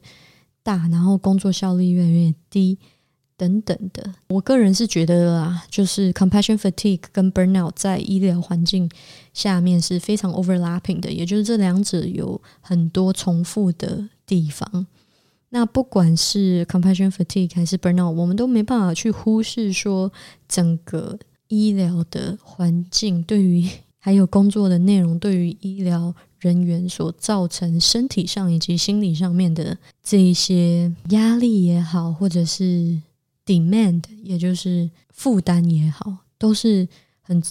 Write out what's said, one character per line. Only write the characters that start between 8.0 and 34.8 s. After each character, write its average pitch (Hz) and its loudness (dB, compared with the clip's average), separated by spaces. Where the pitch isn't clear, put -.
疗 180 0
环 170 -2
境 175 0
下 185 -2
面 175 2
是 180 -2
非 208 -2
常 196 -2
overlapping 175 -2
的， 170 -8
也 170 -6
就 190 -2
是 214 2
这 226 -2
两 190 2
者 175 -2
有 180 -6
很 170 0
多 185 0
重 170 -2
复 180 -2
的 202 -6
地 170 0
方。 180 -8
那 240 0
不 262 -2
管 175 2
是 180 0
compassion 185 0
fatigue 180 -2
还 175 0
是 180 -2
burnout， 175 0
我 170 -2
们 180 0
都 233 -2
没 240 2
办 233 -2
法 180 0
去 226 -4
忽 220 0
视 220 -4
说 190 -2
整 170 0
个 - -10
医 214 0
疗 180 0
的 165 -8
环 175 -2
境 180 -2
对 202 0
于， 175 2
还 196 -2
有 196 4
工 196 4
作 202 0
的 180 2
内 190 4
容 170 0
对 190 -2
于 170 -2
医 196 -8
疗 175 -2
人 175 2
员 175 0
所 165 -6
造 196 -2
成 170 -2
身 233 0
体 180 -2
上 185 -2
以 165 2
及 170 -2
心 202 0
理 175 0
上 175 -2
面 175 2
的 160 -6
这 202 4
一 180 6
些 175 2
压 226 4
力 233 2
也 175 2
好， 165 -2
或 170 -2
者 170 0
是 170 0
demand， 175 2
也 185 -6
就 180 0
是 175 -2